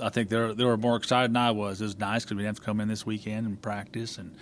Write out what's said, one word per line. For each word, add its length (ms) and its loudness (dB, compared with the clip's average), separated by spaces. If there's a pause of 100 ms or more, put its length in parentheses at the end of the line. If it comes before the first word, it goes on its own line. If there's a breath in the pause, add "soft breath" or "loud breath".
I 80 0
think 200 2
they 80 4
were, 160 2
they 100 0
were 140 6
more 180 4
excited 360 4
than 60 2
I 140 4
was. 300 -2
It 40 -2
was 140 -6
nice 240 0
'cause 120 -4
we 80 -4
didn't 120 -2
have 40 -14
to 20 -20
come 180 -2
in 80 0
this 180 -4
weekend 420 -4
and 140 -6
practice 560 -6
and, 240 -14